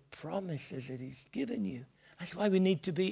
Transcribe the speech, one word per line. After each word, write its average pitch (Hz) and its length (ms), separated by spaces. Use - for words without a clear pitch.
promises 156 760
that 127 120
he's 131 300
given 240 340
you. 127 200
That's 175 160
why 208 140
we 190 100
need 185 240
to 185 100
be 185 200